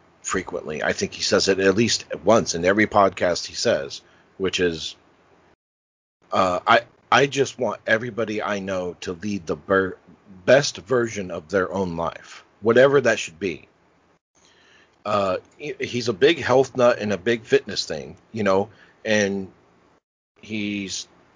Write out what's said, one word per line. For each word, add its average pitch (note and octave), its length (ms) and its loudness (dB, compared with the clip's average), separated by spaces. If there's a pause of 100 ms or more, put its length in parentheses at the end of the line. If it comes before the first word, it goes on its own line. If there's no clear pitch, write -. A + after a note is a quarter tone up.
(220)
frequently. F2+ 600 -6
I F#2 100 -2
think - 220 -6
he - 80 -10
says F#2+ 260 0
it F#2+ 100 2
at G2 160 4
least G#2+ 300 0 (180)
once F#2+ 320 2
in E2+ 100 -4
every G2+ 220 4
podcast F#2+ 600 2
he E2+ 80 -14
says, D2+ 480 -4 (340)
which F#2 240 -2
is, E2 340 -4 (1400)
uh, F#2 360 2
I, A#2 160 6 (280)
I B2+ 160 4
just C3+ 320 -2
want G#2+ 280 -6
everybody A2 560 -2
I G2+ 160 -4
know F#2 420 -6
to F#2+ 140 -8
lead F#2+ 320 -8
the F2 100 -4
ber-, F#2+ 400 0 (480)
best B2+ 320 4
version G2+ 540 -4
of E2 180 -12
their F#2+ 240 0
own F2+ 240 -4
life, - 480 -8 (160)
whatever B2+ 400 6
that A2+ 180 2
should D#2+ 220 -12
be. E2+ 260 -6 (1400)
Uh, G2 320 0 (180)
he, D3 240 -10
he's A#2 280 -6
a A#2 40 0
big C#3 260 4
health B2+ 380 2
nut A#2+ 220 4
and G#2 140 -2
a F#2+ 60 -2
big A2+ 260 -2
fitness - 420 0
thing, D#2 320 -10 (140)
you A2 100 -4
know, G2 260 2 (360)
and G2 460 -2 (920)
he's G2+ 680 -8 (280)